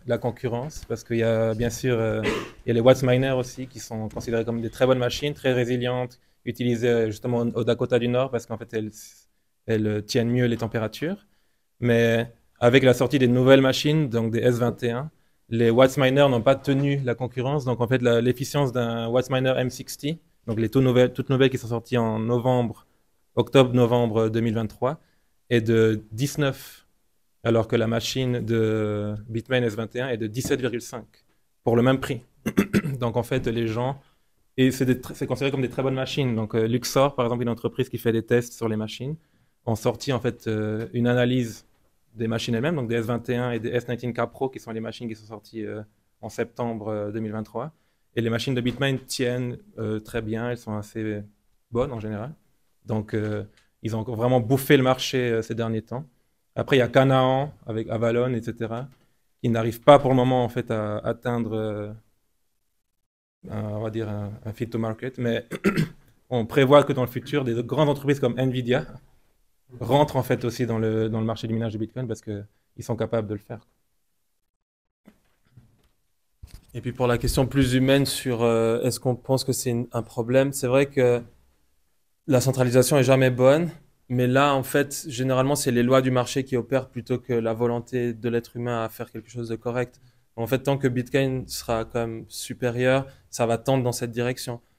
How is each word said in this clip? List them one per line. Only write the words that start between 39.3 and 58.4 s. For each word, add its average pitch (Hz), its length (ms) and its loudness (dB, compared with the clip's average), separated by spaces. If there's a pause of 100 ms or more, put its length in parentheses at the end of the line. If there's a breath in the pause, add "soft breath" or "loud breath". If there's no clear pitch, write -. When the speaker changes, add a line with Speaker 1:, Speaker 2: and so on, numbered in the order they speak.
Speaker 1:
ont 113 120 0
sorti, 123 360 -2
en 117 80 0
fait, 117 260 -4
euh, 107 460 -2
une 120 140 0
analyse 123 580 0 (500)
des 113 120 -4
machines 113 300 -2
elles-mêmes, 147 180 0
donc 127 140 -4
des 117 80 0
S 113 100 -2
vingt 120 240 -4
et 120 60 0
un 123 160 -2
et 113 80 -4
des 113 100 -6
S 120 180 -4
nineteen 120 240 -6
K 117 140 -2
Pro, 131 240 -6
qui 113 100 -14
sont 113 120 -12
les 113 80 -8
machines 113 280 -10
qui 110 60 -10
sont 107 120 -20
sorties, 110 380 -14
euh, 104 180 -10 (380)
en 113 80 -12
septembre, 117 600 -6
euh, 104 240 -6
deux 110 80 -6
mille 107 120 -6
vingt-trois. 113 380 -8 (460)
Et 120 40 0
les 113 100 -2
machines 117 240 -2
de 123 60 0
Bitmain 131 360 -2 (100)
tiennent, 123 520 -4 (200)
euh, 110 220 -4
très 110 220 -8
bien, 113 280 -6
elles 120 80 -6
sont 110 180 -8
assez 107 460 -6 (480)
bonnes 117 220 -2
en 110 80 -8
général. 107 320 -8 (520)
Donc, 110 300 -4
euh, 107 300 -4 (400 soft breath)
ils 110 100 -4
ont 110 60 -4
encore 110 160 -6
vraiment 123 240 2
bouffé 135 360 4
le 135 60 4
marché, 127 480 0
euh, 113 120 0
ces 113 120 -8
derniers 113 280 -4
temps. 123 220 -10 (520)
Après, 120 200 0
il 127 40 6
y - 20 4
a 117 60 0
Canaan 131 640 2 (120)
avec 110 240 -6
Avalon, 117 460 0
et 117 80 -4